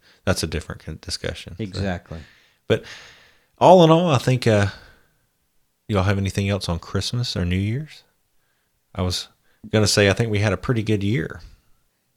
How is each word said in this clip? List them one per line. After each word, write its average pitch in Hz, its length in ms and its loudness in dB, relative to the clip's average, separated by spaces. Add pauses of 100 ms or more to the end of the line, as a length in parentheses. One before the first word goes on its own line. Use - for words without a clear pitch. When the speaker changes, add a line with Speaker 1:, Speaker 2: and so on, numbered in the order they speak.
(260)
Speaker 1:
that's 92 160 0
a 85 60 -2
different - 360 -10
con-, 80 180 -14
discussion, - 560 -10
so. 113 60 -10
Speaker 2:
Exactly. 92 560 -8 (480)
Speaker 1:
But - 160 0 (760)
all 170 240 8
in 160 80 8
all, 170 180 4
I 139 80 4
think, 127 300 0
uh, 104 200 4 (1200)
you 107 100 -2
all 92 60 2
have 98 140 2
anything 98 320 -2
else 98 180 -2
on 85 120 -2
Christmas - 580 -6
or 92 80 0
New 87 100 0
Year's? 113 480 -4 (920)
I 92 80 -2
was 90 240 -4 (420)
gonna 107 180 2
say, 104 220 4
I 95 40 4
think 113 180 -2
we 104 80 0
had 104 140 0
a 90 40 -2
pretty 117 260 -2
good 107 200 -2
year. 107 380 -4 (760)